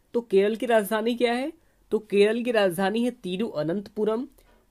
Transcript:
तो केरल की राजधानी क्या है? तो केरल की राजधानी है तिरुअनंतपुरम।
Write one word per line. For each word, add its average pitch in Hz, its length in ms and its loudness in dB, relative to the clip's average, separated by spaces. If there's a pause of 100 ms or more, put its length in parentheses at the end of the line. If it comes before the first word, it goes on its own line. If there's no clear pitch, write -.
(140)
तो 240 80 -2
केरल 202 340 2
की 240 100 -6
राजधानी 220 480 0
क्या 233 180 0
है? 269 200 -6 (400)
तो 214 80 2
केरल 214 420 2
की 240 80 2
राजधानी 196 540 2
है 247 80 -2
तिरुअनंतपुरम। 208 1120 -4 (440)